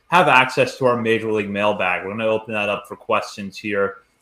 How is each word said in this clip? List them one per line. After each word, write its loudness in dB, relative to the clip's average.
have 4
access 4
to 0
our 2
major 0
league -2
mailbag. 0
We're -8
gonna -4
open -2
that -2
up -4
for -16
questions -4
here -4